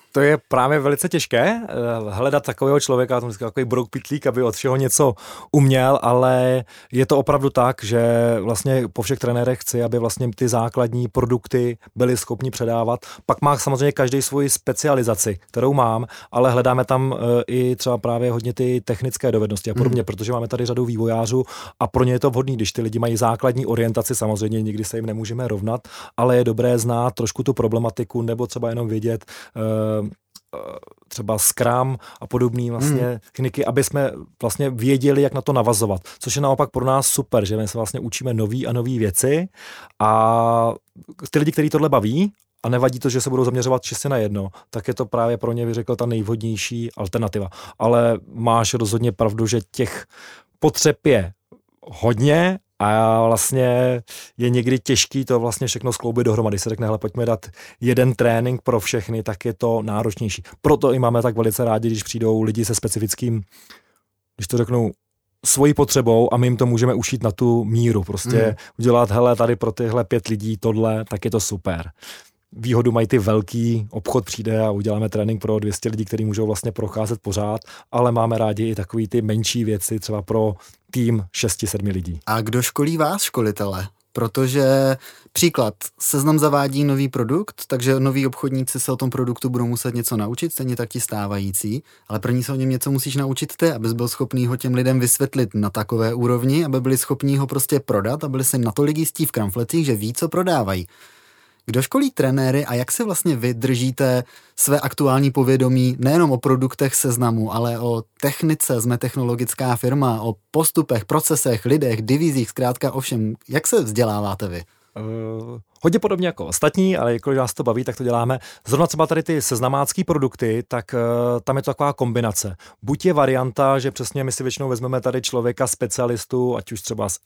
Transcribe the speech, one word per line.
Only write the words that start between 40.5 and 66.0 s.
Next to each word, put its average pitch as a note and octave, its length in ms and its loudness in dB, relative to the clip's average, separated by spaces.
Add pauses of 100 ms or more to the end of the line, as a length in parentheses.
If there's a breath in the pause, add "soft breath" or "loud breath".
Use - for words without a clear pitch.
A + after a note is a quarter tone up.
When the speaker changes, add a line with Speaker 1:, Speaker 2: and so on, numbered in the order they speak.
Speaker 1:
ty D#3 80 2
lidi, D3+ 120 2
který D3+ 180 0
tohle D3+ 200 2
baví C3+ 420 2 (320)
a A#2 60 -2
nevadí B2 300 2
to, C3+ 100 0
že A#2+ 120 0
se C3 80 -4
budou C3 160 2
zaměřovat B2 380 0
čistě - 260 -6
na C3+ 80 0
jedno, G2+ 320 -2 (200 loud breath)
tak A2 180 -8
je B2+ 60 -2
to B2 120 -4
právě A#2 320 0
pro A#2 140 -2
ně, A#2+ 140 -2
bych A#2 100 -2
řekl, A#2+ 200 -2
ta A#2 100 -2
nejvhodnější A2+ 920 -4
alternativa. G#2 520 -4 (300 loud breath)
Ale A#2 400 4 (140)
máš A2+ 400 2
rozhodně A2+ 380 0
pravdu, A2+ 360 0
že A2+ 120 0 (120)
těch - 340 -4 (540 loud breath)
potřeb - 460 2
je G2+ 260 4 (500)
hodně D3 800 2 (200)
a A2 480 4
vlastně B2 760 2 (360 loud breath)
je A#2+ 120 0
někdy B2 300 2
těžký C3+ 460 0
to B2 140 2
vlastně A#2 280 -2
všechno A#2+ 260 -4
skloubit A#2+ 320 -2
dohromady. G#2+ 340 2
Se - 100 -4
řekne, A2 180 -4
"Hele, A2 100 0
pojďme A2+ 280 -4
dát A2+ 200 -2 (360 loud breath)
jeden B2 320 4
trénink A#2+ 480 2
pro A#2+ 180 2
všechny," A2+ 440 -4
tak G#2 220 -8
je A#2 80 -2
to A2+ 280 0
náročnější. G#2+ 640 -4 (180 loud breath)
Proto C#3+ 320 4
i C3 60 2
máme A#2+ 220 4
tak A#2 160 0
velice A#2 280 0
rádi, A2+ 240 2
když A2 140 -2
přijdou A2 380 0
lidi A2 240 0
se A2+ 100 -2
specifickým, A2+ 680 -2 (960 loud breath)
když G#2+ 100 -8
to B2 100 0
řeknu, A#2 340 0 (540)
svojí C#3+ 280 6
potřebou A#2 600 4